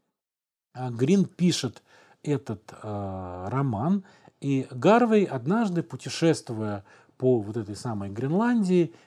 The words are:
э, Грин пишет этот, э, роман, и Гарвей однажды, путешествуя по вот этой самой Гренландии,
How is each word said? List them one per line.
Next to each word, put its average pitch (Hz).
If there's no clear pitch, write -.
э, 127
Грин 135
пишет -
этот, 127
э, 95
роман, 139
и 135
Гарвей 208
однажды, 165
путешествуя 113
по 127
вот 104
этой 104
самой 101
Гренландии, 180